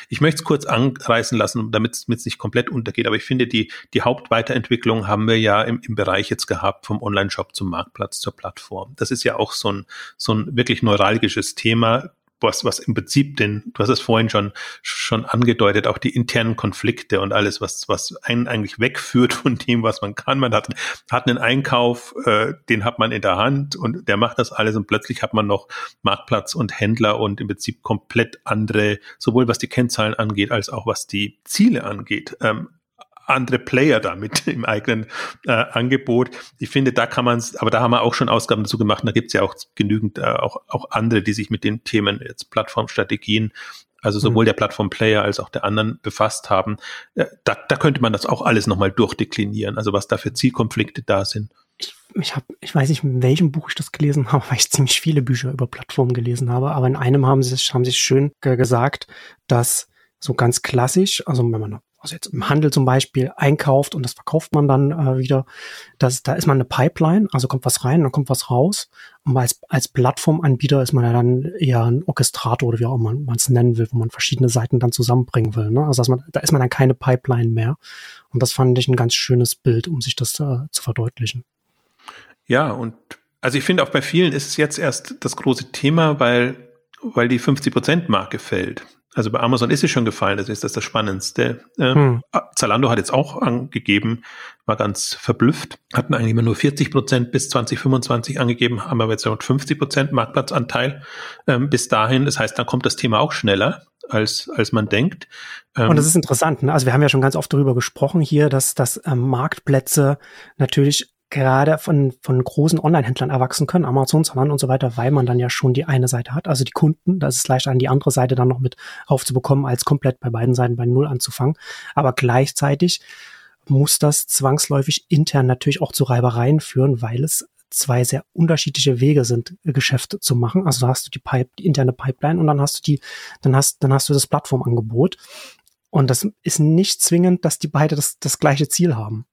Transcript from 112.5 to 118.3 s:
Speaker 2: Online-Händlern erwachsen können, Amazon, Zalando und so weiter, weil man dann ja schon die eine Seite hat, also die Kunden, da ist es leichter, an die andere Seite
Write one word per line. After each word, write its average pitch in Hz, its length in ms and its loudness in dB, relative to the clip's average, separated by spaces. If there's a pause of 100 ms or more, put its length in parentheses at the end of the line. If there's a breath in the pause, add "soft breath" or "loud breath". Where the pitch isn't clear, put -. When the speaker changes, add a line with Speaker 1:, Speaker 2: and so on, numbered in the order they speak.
Speaker 2:
Online-Händlern 131 540 0
erwachsen 131 340 0
können, 175 200 2
Amazon, 135 380 2
Zalando 139 300 0
und 139 60 0
so 135 80 -2
weiter, 127 300 0
weil 123 120 0
man 139 160 4
dann 123 140 2
ja 123 100 0
schon 127 240 2
die 135 120 0
eine 127 220 2
Seite 120 280 -4
hat, 165 120 -6
also 135 160 0
die - 100 -10
Kunden, 170 460 2
da 147 80 -2
ist 131 100 -2
es - 100 -4
leichter, 131 240 0
an 127 80 2
die 127 100 0
andere 139 220 2
Seite 127 240 2